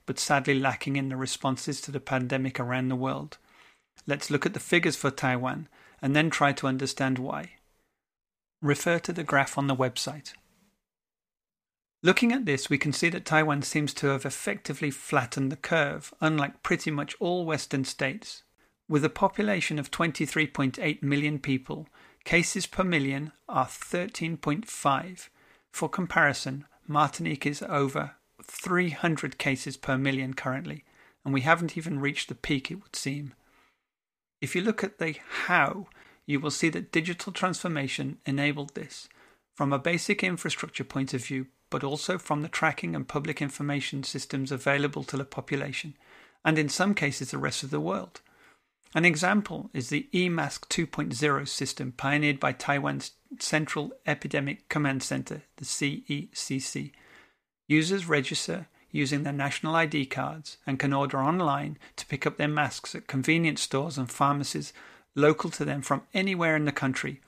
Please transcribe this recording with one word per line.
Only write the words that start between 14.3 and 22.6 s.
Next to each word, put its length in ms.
flattened 580
the 60
curve, 640
unlike 420
pretty 300
much 260
all 260
Western 400
states. 600
With 160
a 60
population 720
of 100
twenty-three 560
point 320
eight 240
million 380
people, 480
cases 440